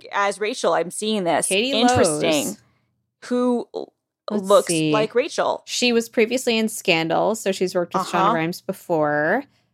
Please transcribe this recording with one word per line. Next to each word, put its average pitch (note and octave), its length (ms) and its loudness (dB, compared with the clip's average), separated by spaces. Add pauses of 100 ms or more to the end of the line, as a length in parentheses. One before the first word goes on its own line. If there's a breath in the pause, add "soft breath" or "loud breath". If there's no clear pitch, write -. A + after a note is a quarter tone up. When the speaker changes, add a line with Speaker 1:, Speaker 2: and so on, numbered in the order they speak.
(120)
Speaker 1:
as G3+ 280 0
Rachel. G#3+ 340 0
I'm E3+ 160 0
seeing G#3+ 340 -2
this. D#3+ 220 2
Speaker 2:
Katie G#3+ 240 0
Speaker 1:
Interesting. F#3+ 760 2
Speaker 2:
Lowes. G3+ 120 -8 (680)
Speaker 1:
Who B3 420 -2 (600)
Speaker 2:
Let's G#3 140 -2
Speaker 1:
looks F#3+ 220 6
Speaker 2:
see. D#3 260 2
Speaker 1:
like G#3+ 220 0
Rachel. G3+ 520 -2
Speaker 2:
She B3 260 0
was A3+ 160 0
previously A#3 500 0
in A3 100 0
Scandal, E3 680 0
so G3 160 -4
she's F#3 220 -4
worked F3 200 -2
with F#3 80 0
Shonda - 120 -6
Speaker 1:
Uh-huh. F#3+ 200 2
Speaker 2:
Rhimes E3 260 -4
before. D#3+ 840 -2 (300)